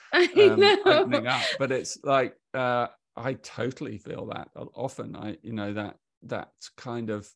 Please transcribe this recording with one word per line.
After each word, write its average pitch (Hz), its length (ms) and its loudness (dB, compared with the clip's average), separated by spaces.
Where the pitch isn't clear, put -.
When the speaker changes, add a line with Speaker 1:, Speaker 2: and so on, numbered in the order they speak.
Speaker 1:
<laughs> - 120 -12
I 349 220 4
Speaker 2:
um, 392 240 8
Speaker 1:
know. - 0 -
Speaker 2:
opening 302 420 4
up, 127 300 0
but 135 140 0
it's - 320 -4
like, 135 320 2
uh, 123 340 0
I 123 180 -6
totally 117 640 -8
feel - 300 -12
that - 280 -10
o-, - 200 -14
often. 123 400 -10
I, 107 260 -12
you 117 120 -14
know, 104 200 -6
that, 104 220 -8
that - 280 -10
kind 117 320 -8
of 104 260 -8